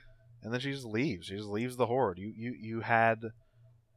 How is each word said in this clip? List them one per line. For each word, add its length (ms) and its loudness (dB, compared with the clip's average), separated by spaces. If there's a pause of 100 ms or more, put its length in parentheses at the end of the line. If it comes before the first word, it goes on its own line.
(420)
and 120 -4
then 60 -2
she 120 -4
just 140 -8
leaves. 400 0
She 100 -6
just 140 -6
leaves 260 -2
the 80 2
Horde. 340 2
You, 160 -8
you, 240 -8
you 220 -6
had 400 4 (760)